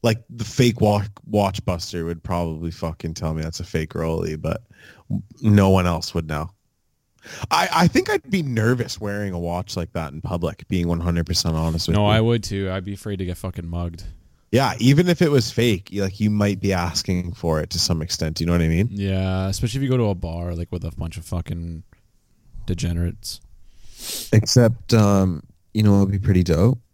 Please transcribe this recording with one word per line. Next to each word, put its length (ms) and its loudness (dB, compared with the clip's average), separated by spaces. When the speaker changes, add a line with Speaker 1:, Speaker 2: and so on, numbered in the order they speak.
Speaker 1:
Like, 260 0
the 160 -8
fake 360 2
wa-, 240 4
watch 380 0
buster 400 -6
would 200 -8
probably 480 -4
fucking 420 -8
tell 200 -4
me 80 -4
that's 180 -8
a 40 -8
fake 260 -4
rollie, 500 -4
but 240 -6
no 300 6
one 160 4
else 280 -2
would 120 -2
know. 240 -6
I, 200 2
I 140 4
think 240 2
I'd 180 -2
be 140 0
nervous 580 -2
wearing 320 -6
a 60 -4
watch 380 -6
like 160 -6
that 200 -6
in 80 -12
public, 460 -6
being 220 0
one 100 0
hundred 280 0
percent 280 -2
honest 320 -2
with 80 0
Speaker 2:
No, 120 2
Speaker 1:
you. 80 4
Speaker 2:
I 60 4
would 220 2
too. 300 -4
I'd 120 -6
be 100 -8
afraid 260 -8
to 40 -2
get 120 -4
fucking 320 -8
mugged. 340 -6
Speaker 1:
Yeah, 300 2
even 280 6
if 140 4
it 80 4
was 200 2
fake, 420 0
you, 100 -2
like, 160 -4
you 120 2
might 300 2
be 120 2
asking 600 -2
for 260 -2
it 100 -6
to 80 -6
some 240 -2
extent. 380 -4
You 60 -2
know 60 2
what 100 4
I 60 2
mean? 220 2
Speaker 2:
Yeah, 580 -2
especially 300 -4
if 60 -2
you 60 -2
go 80 2
to 120 2
a 60 0
bar, 400 -6
like, 160 -6
with 120 -6
a 60 -4
bunch 260 -8
of 80 -12
fucking 600 -8
degenerates. 760 -4
Speaker 1:
Except, 640 4
um, 480 4
you 100 2
know, 180 8
it'd 80 2
be 80 0
pretty 240 4
dope 380 4